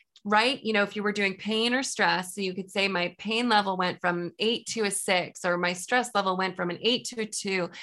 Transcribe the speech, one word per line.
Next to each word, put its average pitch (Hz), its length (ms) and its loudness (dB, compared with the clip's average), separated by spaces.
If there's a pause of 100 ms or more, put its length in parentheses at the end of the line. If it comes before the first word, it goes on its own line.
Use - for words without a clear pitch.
(260)
right? 220 380 4
You 220 80 -2
know, 208 120 4
if 202 120 -4
you 208 80 -4
were 208 80 0
doing 196 240 0
pain 220 380 0
or 262 100 0
stress, 180 500 0
so - 60 -10
you 185 140 -2
could 190 180 -8
say, 196 160 2
"My 175 320 0
pain 226 300 0
level 202 260 4
went 180 240 0
from 175 400 0
eight 220 280 0
to 220 180 -2
a 202 60 0
six," 185 520 0
or, 175 140 2
"My 175 160 0
stress 226 420 0
level 190 220 2
went 185 180 -2
from 180 140 -2
an 175 120 -6
eight 240 260 0
to 226 160 -6
a - 20 -8
two." 190 440 -2 (140)